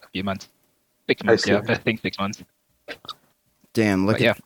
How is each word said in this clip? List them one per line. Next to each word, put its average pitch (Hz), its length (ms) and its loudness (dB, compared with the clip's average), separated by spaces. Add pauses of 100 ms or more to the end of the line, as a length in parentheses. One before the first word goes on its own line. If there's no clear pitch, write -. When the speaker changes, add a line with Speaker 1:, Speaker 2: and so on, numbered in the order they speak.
Speaker 1:
a - 120 -20
few 95 100 -6
months. 98 240 -6 (600)
Six - 160 -2
Speaker 2:
I - 20 -6
Speaker 1:
months, 110 180 4
Speaker 2:
see. 101 80 0
Speaker 1:
yeah, 101 160 2
I 117 80 2
think 110 260 -4
six - 180 -6
months. 98 220 -6 (1300)
Speaker 3:
Damn, 98 320 2
look 107 140 2
Speaker 1:
But 117 80 2
Speaker 3:
at 107 180 0